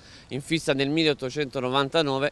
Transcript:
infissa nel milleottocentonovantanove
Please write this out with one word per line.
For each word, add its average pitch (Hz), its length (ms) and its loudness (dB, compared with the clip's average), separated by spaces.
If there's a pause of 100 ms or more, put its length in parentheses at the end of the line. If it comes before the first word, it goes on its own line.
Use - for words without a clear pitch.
(300)
infissa 147 440 -2
nel 139 160 0
milleottocentonovantanove 139 1400 0